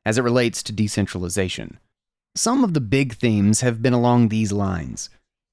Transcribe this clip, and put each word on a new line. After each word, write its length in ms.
as 100
it 80
relates 380
to 100
decentralization. 1040
Some 300
of 80
the 80
big 340
themes 460
have 220
been 100
along 360
these 240
lines: 580